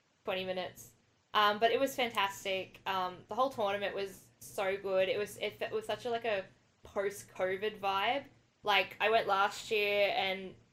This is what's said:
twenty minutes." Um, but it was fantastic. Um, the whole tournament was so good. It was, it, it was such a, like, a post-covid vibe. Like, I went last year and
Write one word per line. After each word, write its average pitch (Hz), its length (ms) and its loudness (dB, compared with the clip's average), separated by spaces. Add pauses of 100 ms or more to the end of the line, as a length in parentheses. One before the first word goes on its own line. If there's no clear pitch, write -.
(240)
twenty 190 200 -4
minutes." 185 460 -8 (440)
Um, 208 260 4
but 226 100 6
it 240 80 2
was 269 160 2
fantastic. 196 920 -2
Um, 180 340 -2 (100)
the 214 80 -8
whole 262 140 2
tournament 202 440 -2
was 196 320 -8 (140)
so 196 420 -4
good. 190 260 2
It 190 100 0
was, 208 180 -4
it, 208 240 -6
it - 120 -6
was 214 140 -4
such 214 180 -4
a, 247 60 -2
like, 233 140 -2
a 202 200 0 (380)
post-covid 196 960 -4
vibe. 202 460 0 (400)
Like, 196 360 2
I 208 100 4
went 220 180 4
last 202 420 2
year 202 460 2
and 190 380 -2 (180)